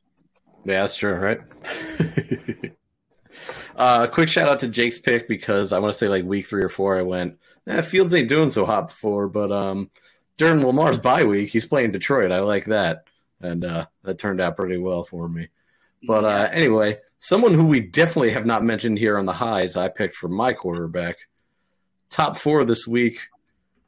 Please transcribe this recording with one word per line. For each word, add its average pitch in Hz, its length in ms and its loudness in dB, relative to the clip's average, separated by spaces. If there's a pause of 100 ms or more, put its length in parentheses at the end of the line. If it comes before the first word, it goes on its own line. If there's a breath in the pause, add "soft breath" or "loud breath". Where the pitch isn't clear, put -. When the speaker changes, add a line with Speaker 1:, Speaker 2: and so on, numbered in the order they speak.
(640)
Speaker 1:
Yeah, 95 160 0
that's 101 140 -2
true, 101 200 -2
right? 98 240 -2 (240)
<laughs> - 1080 -6 (1040 loud breath)
Uh, 120 300 4
quick 160 240 2
shout 143 180 2
out 139 120 2
to 127 80 -4
Jake's 117 320 -2
pick 120 280 0
because 101 460 -2
I 92 60 2
wanna 104 140 0
say, 110 140 -2
like, 95 160 0
week 95 220 -4
three 101 180 -4
or 92 60 -2
four, 98 260 -2
I 92 60 0
went, 90 380 -4 (260 soft breath)
"Eh, - 160 -2
Fields 180 320 2
ain't 131 160 2
doing 151 200 4
so 98 180 0
hot 101 220 0
before," 101 380 -4
but, 101 240 -4
um, 98 380 -4 (480 soft breath)
during 156 260 4
Lamar's 131 360 2
bye 131 240 2
week, 104 260 2
he's 113 160 -2
playing 123 260 0
Detroit. 98 400 0
I 92 100 2
like 101 240 0
that. 110 400 0 (360)
And, 87 240 -6
uh, 82 220 -6 (160)
that 92 160 -6
turned 95 220 -2
out 87 160 -2
pretty 92 200 -4
well 90 260 -4
for 85 240 -10
me. 82 200 -8 (580)
But, 107 180 2
uh, 107 40 2
Speaker 2:
Yeah. 101 240 0
Speaker 1:
anyway, 110 480 2 (180)
someone 208 380 4
who 160 100 6
we 147 140 4
definitely 147 500 2
have 110 160 -2
not 117 180 2
mentioned 110 360 0
here 104 180 2
on 98 80 -2
the 92 80 -2
highs 95 420 -2
I 92 120 0
picked 92 300 -4
for 87 100 -8
my 113 260 0
quarterback. 85 640 -6 (920)
Top 151 260 0
four 147 260 2
this 117 220 0
week, 117 420 0 (600)